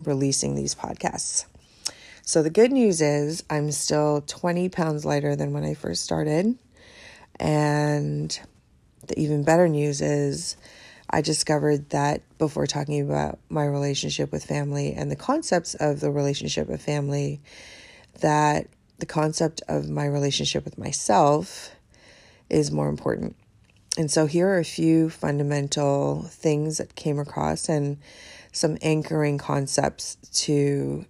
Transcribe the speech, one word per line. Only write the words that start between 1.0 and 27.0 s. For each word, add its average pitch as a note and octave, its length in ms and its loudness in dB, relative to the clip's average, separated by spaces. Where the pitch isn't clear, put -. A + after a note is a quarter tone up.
So - 220 2
the D#3 60 0
good A3 240 6
news G#3 280 4
is D3 480 0
I'm D3+ 220 -2
still D3+ 560 2
twenty F3 400 -2
pounds D#3 380 -2
lighter D3 320 0
than C#3+ 160 -2
when D3 100 -2
I D3+ 100 -2
first E3 300 -6
started. E3 540 0
And D3 1000 0
the - 140 -4
even D3 240 0
better E3 240 6
news D3 320 0
is D3 560 -2
I - 100 2
discovered D3+ 680 0
that D3 320 0
before D3 280 0
talking D3 360 -2
about D3 380 -2
my D3+ 160 0
relationship C#3+ 640 -2
with D3+ 140 -6
family C#3+ 480 -2
and C#3+ 180 -6
the C#3+ 60 -4
concepts B3+ 580 0
of D3 240 0
the D3 120 0
relationship C#3+ 580 -2
of D3 120 -6
family, C#3+ 600 -2
that D3+ 460 4
the - 60 -4
concept D#3 640 0
of D3+ 220 -2
my D3 160 -2
relationship C#3+ 580 0
with - 140 -14
myself D#3 920 2
is D3+ 220 2
more D2 160 0
important. - 480 -4
And D#3 120 0
so D#3 180 4
here F3 200 2
are G3 120 2
a E3 40 0
few D#3+ 460 2
fundamental C#3+ 1200 -2
things D#3 480 -2
that - 180 -10
came D3 240 -2